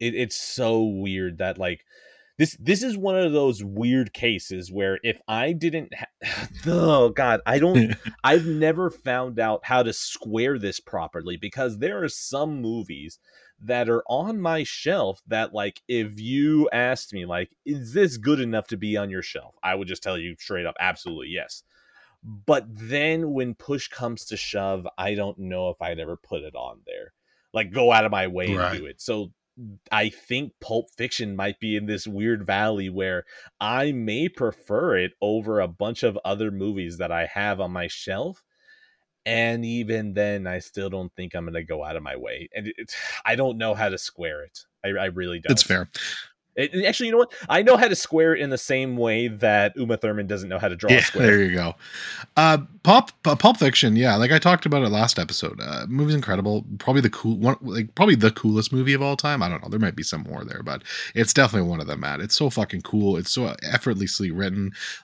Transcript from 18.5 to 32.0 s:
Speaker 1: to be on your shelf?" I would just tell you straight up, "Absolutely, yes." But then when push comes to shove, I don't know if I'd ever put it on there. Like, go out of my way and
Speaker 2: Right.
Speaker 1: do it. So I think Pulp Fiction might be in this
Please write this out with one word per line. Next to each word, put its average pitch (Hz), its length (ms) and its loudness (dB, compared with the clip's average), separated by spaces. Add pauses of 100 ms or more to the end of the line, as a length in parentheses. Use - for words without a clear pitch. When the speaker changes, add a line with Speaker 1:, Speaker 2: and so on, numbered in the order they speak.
Speaker 1:
to 110 80 -6
be 104 200 -2
on 101 140 -2
your 92 120 -6
shelf?" - 400 -12
I 92 140 0
would 98 120 -6
just 92 140 -8
tell 92 160 -4
you 85 200 -8
straight 87 280 -6
up, 80 140 -6
"Absolutely, 85 480 -4
yes." 82 340 -10 (600)
But 110 440 0
then 143 640 -2
when 127 220 -4
push - 340 -6
comes 117 380 -8
to 107 100 -10
shove, 98 520 -4 (100)
I 101 160 -2
don't 101 240 -4
know 92 300 -4
if 87 120 -6
I'd 85 200 -6
ever 82 160 -8
put - 260 -10
it 76 140 -16
on 62 280 -12
there. 50 280 -14 (400)
Like, 110 180 -2
go 120 220 4
out 110 120 8
of 107 60 0
my 95 160 0
way 90 200 -4
and 92 100 -2
Speaker 2:
Right. 92 220 -2
Speaker 1:
do - 80 -12
it. - 140 -18
So 107 320 -6 (600)
I 107 160 2
think 131 520 -8
Pulp 117 360 -4
Fiction 107 400 -6
might 101 240 -4
be 107 160 -2
in 104 100 -4
this 104 220 -6